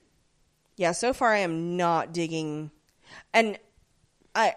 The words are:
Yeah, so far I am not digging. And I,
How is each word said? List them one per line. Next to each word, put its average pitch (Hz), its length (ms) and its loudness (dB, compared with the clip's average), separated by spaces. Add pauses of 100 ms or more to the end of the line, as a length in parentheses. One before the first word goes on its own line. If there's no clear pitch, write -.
(760)
Yeah, 175 160 2
so 240 200 0
far 240 200 4
I 208 60 4
am 170 380 -2
not 165 360 0
digging. 156 580 -6 (640)
And 220 240 2 (760)
I, 208 240 2